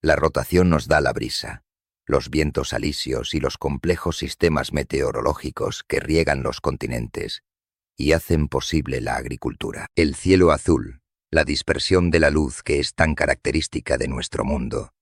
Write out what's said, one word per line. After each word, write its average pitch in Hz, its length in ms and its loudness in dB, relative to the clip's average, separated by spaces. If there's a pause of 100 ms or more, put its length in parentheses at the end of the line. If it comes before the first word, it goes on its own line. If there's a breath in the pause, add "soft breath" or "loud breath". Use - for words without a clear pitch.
la 76 140 4
rotación 80 540 2
nos 78 180 2
da 76 140 4
la 62 100 2
brisa, - 520 -8 (420)
los - 240 0
vientos 76 420 0
alisios 64 640 -4
y 73 80 0
los 67 160 -2
complejos 80 600 -2
sistemas 76 540 0
meteorológicos 69 1120 -2
que - 160 -2
riegan 73 440 0
los 62 180 -4
continentes 58 840 -6 (520)
y 73 160 2
hacen 80 360 2
posible 67 540 -2
la 58 140 -4
agricultura. - 800 -8
El 78 200 2
cielo 90 360 6
azul, - 500 0 (300)
la 78 140 2
dispersión 85 680 0
de 82 80 4
la 76 100 6
luz 73 340 0
que 73 160 0
es - 160 -4
tan 78 200 2
característica - 840 -2
de 64 100 -2
nuestro 62 360 -6
mundo - 580 -4